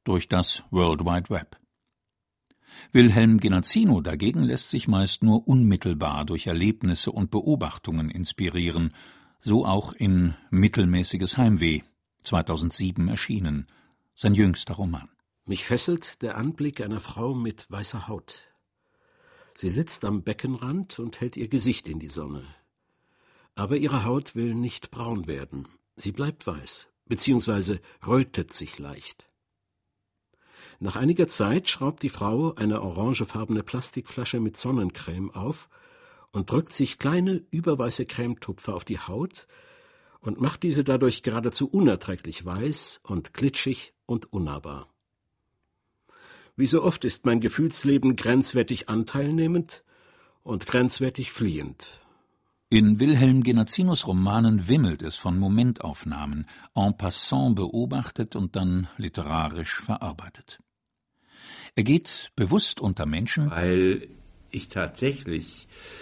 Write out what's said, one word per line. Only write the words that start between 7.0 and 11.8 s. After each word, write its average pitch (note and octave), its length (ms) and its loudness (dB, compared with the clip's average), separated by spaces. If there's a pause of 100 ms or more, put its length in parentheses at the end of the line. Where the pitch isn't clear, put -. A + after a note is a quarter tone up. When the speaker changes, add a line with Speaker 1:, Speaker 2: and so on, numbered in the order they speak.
Speaker 1:
und F#2+ 200 -2
Beobachtungen D#2+ 800 -2
inspirieren, E2+ 840 -2 (480)
so G#2+ 240 2
auch G2 280 -2
in F2+ 420 2 (160)
Mittelmäßiges F#2 880 2
Heimweh, E2+ 420 4 (400)